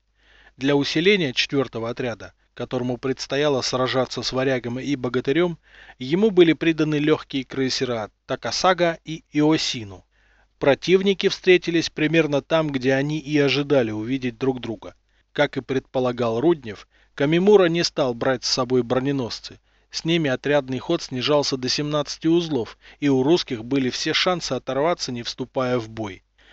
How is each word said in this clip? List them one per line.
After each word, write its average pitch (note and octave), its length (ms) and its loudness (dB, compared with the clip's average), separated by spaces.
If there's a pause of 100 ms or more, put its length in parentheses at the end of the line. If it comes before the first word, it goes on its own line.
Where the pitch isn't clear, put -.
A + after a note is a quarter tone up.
(580)
Для C#3 180 2
усиления D#3+ 560 2
четвёртого A#2 560 -2
отряда, A2 460 -8 (180)
которому B2 460 -4
предстояло C3+ 640 -2
сражаться B2+ 600 -2
с - 80 -6
Варягом B2+ 480 -2
и C3 160 -4
Богатырём, C#3 640 -2 (420)
ему E3+ 320 2
были F3 220 6
приданы D3+ 440 0
лёгкие D3 480 0
крейсера B2 680 -4 (160)
Такасага E3+ 800 0
и D#3+ 260 -10
Иосину. D3 720 0 (540)
Противники F#3+ 680 2
встретились E3+ 600 2
примерно D3+ 540 0
там, D#3 300 0
где C3 220 0
они D3 260 -2
и D3 180 -2
ожидали C#3 540 2
увидеть A#2+ 460 -6
друг B2+ 220 -2
друга. A2 360 -12 (360)
Как D3 240 0
и C#3 40 -6
предполагал B2 800 -2
Руднев, C3+ 480 0 (260)
Камимура F3+ 520 6
не E3+ 180 2
стал C3+ 280 0
брать B2 300 -2
с - 80 -4
собой B2+ 320 2
броненосцы. B2+ 800 -4 (320)
С - 120 -8
ними E3 240 0
отрядный C3+ 520 0
ход E3 200 -2
снижался C3+ 560 0
до C3 120 -2
семнадцати D3 580 -4
узлов, D#3+ 500 0 (220)
и C#3+ 100 0
у C3 140 4
русских C3+ 420 0
были C3 240 0
все - 240 -4
шансы F3 420 -2
оторваться, C#3 580 -2
не A#2+ 100 -8
вступая B2+ 560 -4
в A2 100 -8
бой. A2 360 -10 (280)